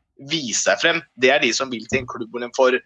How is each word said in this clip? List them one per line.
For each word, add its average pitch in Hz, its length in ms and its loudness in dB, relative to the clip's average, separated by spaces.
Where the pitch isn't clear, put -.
vise 139 440 -4
seg 95 180 2
frem. 165 200 0
Det 127 160 4
er 147 80 4
de 120 140 0
som 131 160 -4
vil 113 180 -8
til 131 140 -2
en 123 60 -10
klubb 117 240 -10
hvor 120 100 -8
de 120 100 -8
får 127 340 4